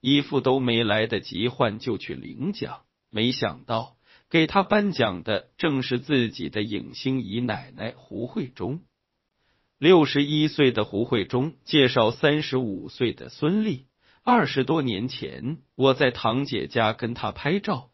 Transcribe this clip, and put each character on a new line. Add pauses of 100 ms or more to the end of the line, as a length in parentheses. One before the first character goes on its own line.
衣
服
都
没
来
得
及
换
就
去
领
奖， (300)
没
想
到 (320)
给
她
颁
奖
的
正
是
自
己
的
影
星
姨
奶
奶
胡
慧
中。 (960)
六
十
一
岁
的
胡
慧
中 (100)
介
绍
三
十
五
岁
的
孙
俪 (400)
：“二
十
多
年
前， (180)
我
在
堂
姐
家
跟
她
拍
照，